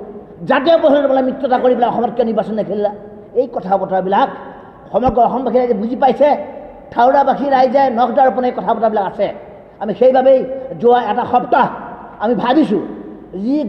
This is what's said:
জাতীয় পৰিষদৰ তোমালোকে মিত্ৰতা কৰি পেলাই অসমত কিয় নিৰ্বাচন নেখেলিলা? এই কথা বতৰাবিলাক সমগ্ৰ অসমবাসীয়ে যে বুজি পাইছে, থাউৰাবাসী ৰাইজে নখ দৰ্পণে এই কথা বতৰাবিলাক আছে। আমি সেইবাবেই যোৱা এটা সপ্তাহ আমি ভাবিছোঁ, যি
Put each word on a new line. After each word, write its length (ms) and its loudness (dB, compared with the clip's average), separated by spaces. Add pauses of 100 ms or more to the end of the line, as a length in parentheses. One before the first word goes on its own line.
(500)
জাতীয় 260 2
পৰিষদৰ 280 4
তোমালোকে 240 0
মিত্ৰতা 340 -2
কৰি 140 4
পেলাই 140 0
অসমত 240 -2
কিয় 160 0
নিৰ্বাচন 240 -4
নেখেলিলা? 380 -4 (420)
এই 180 0
কথা 240 -4
বতৰাবিলাক 520 0 (640)
সমগ্ৰ 360 2
অসমবাসীয়ে 420 0
যে 100 0
বুজি 160 -4
পাইছে, 320 4 (640)
থাউৰাবাসী 600 2
ৰাইজে 320 4 (160)
নখ 180 2
দৰ্পণে 320 2
এই 80 -4
কথা 180 -4
বতৰাবিলাক 360 -2
আছে। 160 -4 (540)
আমি 140 -4
সেইবাবেই 440 4 (420)
যোৱা 200 4 (100)
এটা 220 -2
সপ্তাহ 340 2 (540)
আমি 140 0
ভাবিছোঁ, 480 0 (640)
যি 120 -2 (120)